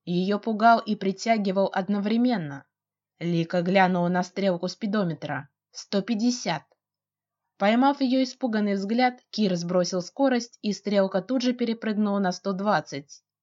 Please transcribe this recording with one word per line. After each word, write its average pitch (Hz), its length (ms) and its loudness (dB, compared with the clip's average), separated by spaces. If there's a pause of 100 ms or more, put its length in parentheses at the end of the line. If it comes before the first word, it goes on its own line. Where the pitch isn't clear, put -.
её 185 360 0
пугал 226 400 4
и 214 160 -4
притягивал 196 800 0
одновременно. 202 920 -2 (540)
Лика 170 420 0
глянула 180 480 2
на 180 140 0
стрелку 185 440 -2
спидометра. 170 840 -4 (220)
Сто - 300 -4
пятьдесят. 214 600 -2 (960)
Поймав 247 440 4
её 262 220 2
испуганный 214 500 -2
взгляд, 233 560 0
Кир 202 260 0
сбросил 175 460 0
скорость, 247 600 -2
и 208 120 -2
стрелка 196 480 0
тут 254 200 -2
же 247 120 0
перепрыгнула 214 680 -2
на 185 120 0
сто 190 200 -6
двадцать. 180 720 -2 (200)